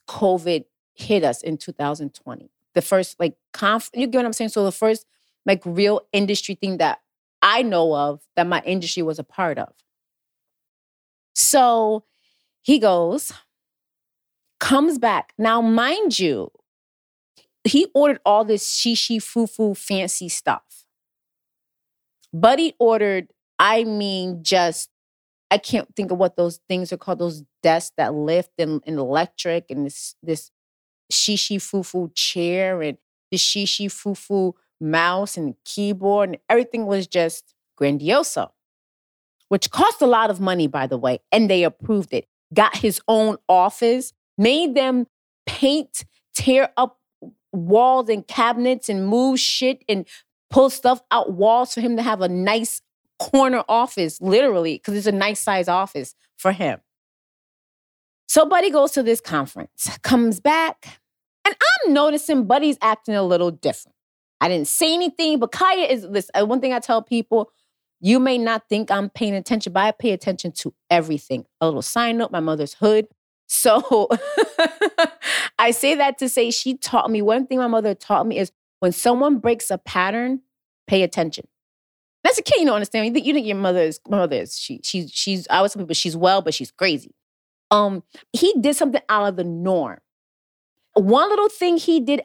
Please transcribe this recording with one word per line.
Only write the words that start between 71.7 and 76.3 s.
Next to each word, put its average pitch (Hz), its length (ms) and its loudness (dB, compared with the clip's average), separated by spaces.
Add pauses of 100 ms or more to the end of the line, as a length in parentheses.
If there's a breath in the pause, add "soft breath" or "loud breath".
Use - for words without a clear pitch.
sign 233 360 -2
note, 233 140 -4
my 175 80 -4
mother's 156 340 -4
hood. 214 320 2 (400)
So 226 640 2
<laughs> - 1500 -2
I 233 120 4
say 277 240 0
that 277 240 0
to 262 100 -2
say 233 220 0